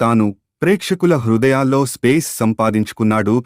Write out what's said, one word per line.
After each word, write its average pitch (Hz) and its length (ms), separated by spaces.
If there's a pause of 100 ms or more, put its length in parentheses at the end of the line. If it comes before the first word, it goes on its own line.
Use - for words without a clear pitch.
తాను 113 240 (360)
ప్రేక్షకుల 180 520 (100)
హృదయాల్లో 131 560 (120)
స్పేస్ 143 360 (120)
సంపాదించుకున్నాడు. 110 920 (120)